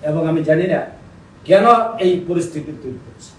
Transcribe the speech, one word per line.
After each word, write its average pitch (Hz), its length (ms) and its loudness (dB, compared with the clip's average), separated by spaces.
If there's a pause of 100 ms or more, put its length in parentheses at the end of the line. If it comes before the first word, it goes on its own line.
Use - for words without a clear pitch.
এবং 156 220 -2
আমি 160 180 0
জানি 170 240 2
না - 80 -2 (680)
কেন 196 180 6 (380)
এই 180 80 4 (160)
পরিস্থিতি 151 440 -6 (100)
তৈরি 123 220 -12
করছে। - 340 -20